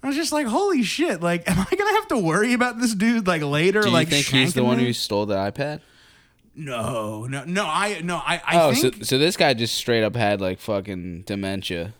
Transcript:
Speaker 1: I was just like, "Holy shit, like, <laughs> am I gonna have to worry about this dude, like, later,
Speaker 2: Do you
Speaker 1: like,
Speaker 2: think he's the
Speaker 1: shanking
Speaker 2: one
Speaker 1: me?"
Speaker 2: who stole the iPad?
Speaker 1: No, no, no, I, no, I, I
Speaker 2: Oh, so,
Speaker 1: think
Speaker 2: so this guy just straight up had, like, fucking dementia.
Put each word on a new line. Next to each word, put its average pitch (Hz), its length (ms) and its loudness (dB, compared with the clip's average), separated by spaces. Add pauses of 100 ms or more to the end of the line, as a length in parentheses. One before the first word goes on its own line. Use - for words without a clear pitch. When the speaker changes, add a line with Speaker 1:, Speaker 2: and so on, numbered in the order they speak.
Speaker 1:
I 262 40 -4
was 277 80 -2
just 311 160 -2
like, 302 160 0
"Holy 330 340 2
shit, 214 400 -2
like, 170 260 -2
<laughs> - 20 -
am 180 100 2
I 190 160 0
gonna 403 180 0
have 427 140 0
to 302 100 0
worry 202 360 2
about 240 260 0
this 233 160 0
dude, 226 320 2
like, 165 160 0
later, 165 380 2
Speaker 2:
Do 208 80 4
you 175 40 4
Speaker 1:
like, 160 140 4
Speaker 2:
think 143 180 2
he's 131 300 2
the 131 60 2
Speaker 1:
shanking - 40 4
Speaker 2:
one 123 120 4
Speaker 1:
me?" 123 80 4
Speaker 2:
who 120 80 0
stole 104 340 -2
the 104 80 0
iPad? 139 440 -4 (760)
Speaker 1:
No, 113 720 -6
no, 135 180 -8
no, 185 220 -2
I, 196 360 -2
no, 175 140 -4
I, 156 260 -4
I 170 200 4
Speaker 2:
Oh, 143 100 4
so, 127 160 4
Speaker 1:
think 110 160 -8
Speaker 2:
so 131 140 0
this 165 180 2
guy 151 160 4
just 113 220 -2
straight 117 280 2
up 107 120 0
had, 104 260 2
like, 92 180 -2
fucking 90 680 -6
dementia. 98 720 -6